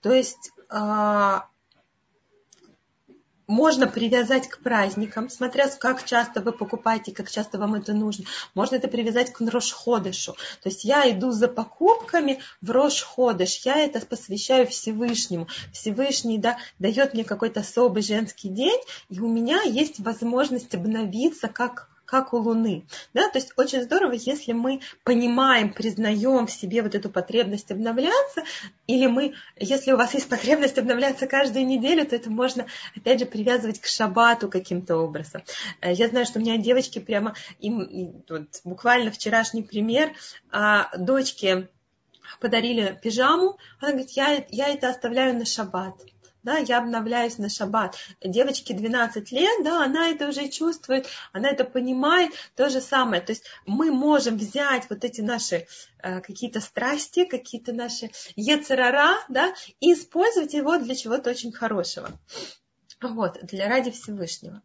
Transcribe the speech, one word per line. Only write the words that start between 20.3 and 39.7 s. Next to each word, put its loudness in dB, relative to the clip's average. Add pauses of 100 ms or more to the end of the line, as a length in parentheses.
обновиться, -2
как, -6 (180)
как 0
у 0
Луны. 0 (280)
Да? 4
То -2
есть -4
очень 2
здорово, 2
если -4
мы -2 (220)
понимаем, 4
признаём 0
в -8
себе -2
вот -2
эту -4
потребность -2
обновляться, 0 (440)
или 4
мы, 2 (240)
если 0
у 6
вас 2
есть -2
потребность 2
обновляться 0
каждую 2
неделю, 2
то -4
это -6
можно, -2 (300)
опять 2
же, 0
привязывать 0
к -6
шаббату 4
каким-то -2
образом. -4 (380)
Э, 0
я 2
знаю, 2
что -4
у 0
меня 0
девочки 2
прямо, -2 (240)
им, -4
и -8 (200)
вот -10
буквально 2
вчерашний -2
пример, 0 (360)